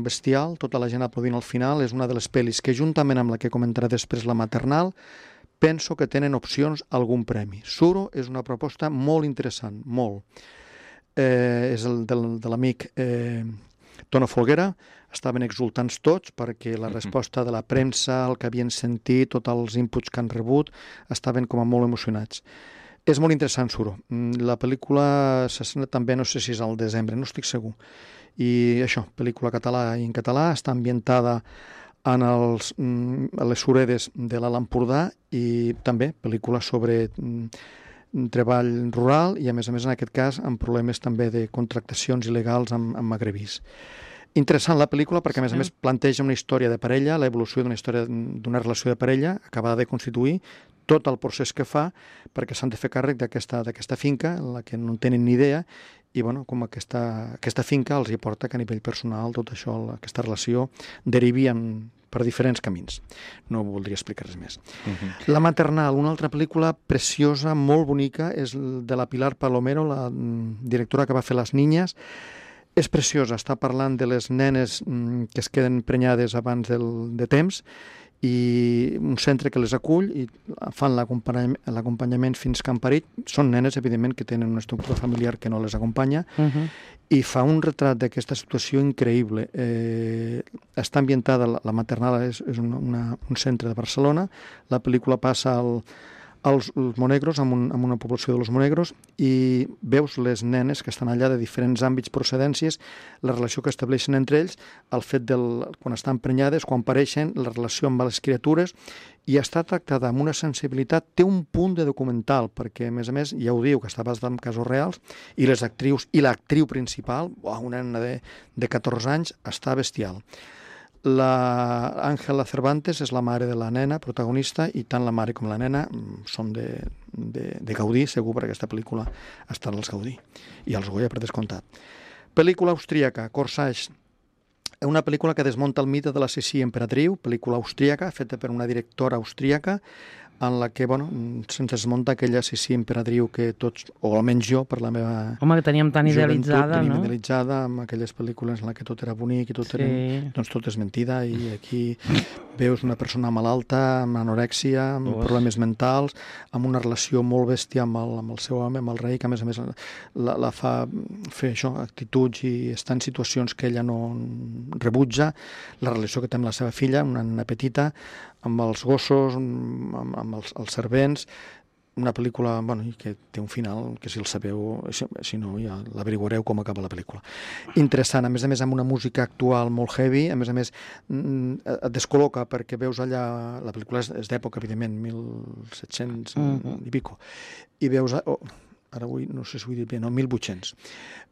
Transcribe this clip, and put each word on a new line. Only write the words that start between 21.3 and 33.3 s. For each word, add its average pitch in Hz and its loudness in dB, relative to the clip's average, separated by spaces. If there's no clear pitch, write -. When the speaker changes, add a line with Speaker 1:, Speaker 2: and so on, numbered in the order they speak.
Speaker 1:
com 120 0
a 117 2
molt 120 4
emocionats. 110 -4
És 147 6
molt 160 6
interessant, 131 2
Suro. 104 -4
Mm, 120 -2
la 120 0
pel·lícula 135 2
s'estrena - -6
també, 123 0
no 127 0
sé - -4
si 123 -4
és 113 -2
al 113 -2
desembre, 113 -2
no 131 -4
estic - -10
segur. 113 -4
I 120 4
això, 120 0
pel·lícula 120 -2
català 120 0
i 120 -2
en 113 -4
català, 135 2
està 139 -2
ambientada 120 2
en 127 6
els, 120 2
mm, 123 -2